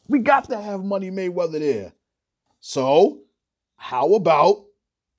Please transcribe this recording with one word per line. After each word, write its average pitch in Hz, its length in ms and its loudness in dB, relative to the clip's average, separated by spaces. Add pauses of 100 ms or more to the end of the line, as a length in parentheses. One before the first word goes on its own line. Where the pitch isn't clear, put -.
We 269 120 0
got 269 300 0
to 226 120 -8
have 202 220 -10
Money 196 280 -6
Mayweather 180 480 -4
there. 117 340 -4 (680)
So, 143 600 2 (540)
how 135 380 0
about 170 520 4 (540)